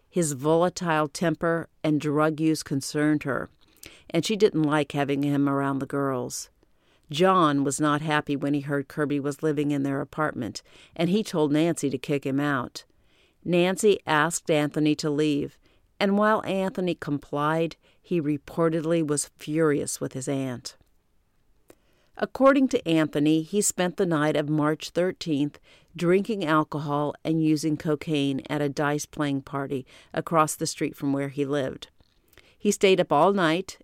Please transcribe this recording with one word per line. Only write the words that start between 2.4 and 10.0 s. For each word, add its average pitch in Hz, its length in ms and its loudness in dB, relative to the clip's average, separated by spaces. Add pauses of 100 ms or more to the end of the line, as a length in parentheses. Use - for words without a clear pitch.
concerned 151 640 -2
her, - 260 -4 (600)
and 165 140 0
she 214 120 0
didn't 185 260 4
like 147 300 0
having 143 320 0
him 143 240 2
around 139 320 -2
the 135 60 -6
girls. 135 640 -4 (600)
John 156 520 4
was 139 160 -2
not 147 220 0
happy 151 360 -2
when 143 180 -2
he 143 60 0
heard 139 280 -4
Kirby 143 320 -2
was 139 220 -6
living 147 280 0
in 143 120 0
their 139 180 -2